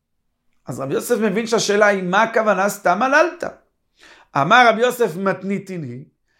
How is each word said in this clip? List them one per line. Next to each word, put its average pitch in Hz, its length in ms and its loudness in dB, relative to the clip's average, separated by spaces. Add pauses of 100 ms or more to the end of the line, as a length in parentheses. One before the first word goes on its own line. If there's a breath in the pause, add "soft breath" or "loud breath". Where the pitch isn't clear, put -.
(680)
אז 131 140 -8
רבי 135 140 -4
יוסף 226 240 0
מבין 214 280 0
שהשאלה 208 400 2
היא, 202 160 0
מה 185 200 0
הכוונה 214 460 0
סתם 202 340 -2
עללתא? 302 460 0 (880 soft breath)
אמר 226 320 6
רבי 214 120 2
יוסף, 240 360 0
"מתניתין 190 680 -4
היא", 127 220 -12 (360)